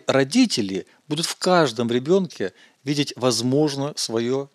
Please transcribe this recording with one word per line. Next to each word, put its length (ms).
родители 800
будут 180
в 100
каждом 540
ребенке 640
видеть, 320
возможно, 800
свое 600